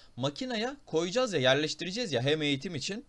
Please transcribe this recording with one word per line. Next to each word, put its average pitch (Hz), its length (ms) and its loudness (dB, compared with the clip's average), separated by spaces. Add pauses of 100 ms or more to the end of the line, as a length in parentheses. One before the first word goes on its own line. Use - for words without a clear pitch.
(160)
Makineye 226 600 -4 (100)
koyacağız 185 480 0
ya, 151 60 2
yerleştireceğiz 156 720 2
ya 123 100 2
hem 147 200 2
eğitim 147 340 -2
için 196 340 -6